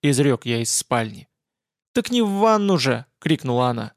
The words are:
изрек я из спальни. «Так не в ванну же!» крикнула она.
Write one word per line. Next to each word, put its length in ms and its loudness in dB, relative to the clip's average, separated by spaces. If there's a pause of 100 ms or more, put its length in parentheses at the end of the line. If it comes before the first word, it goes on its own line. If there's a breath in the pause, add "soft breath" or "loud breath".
изрек 420 2
я 160 -2
из 140 -4
спальни. 540 -4 (640)
«Так 180 -2
не 100 0
в 80 2
ванну 500 2
же!» 280 -2 (140)
крикнула 480 0
она. 280 -6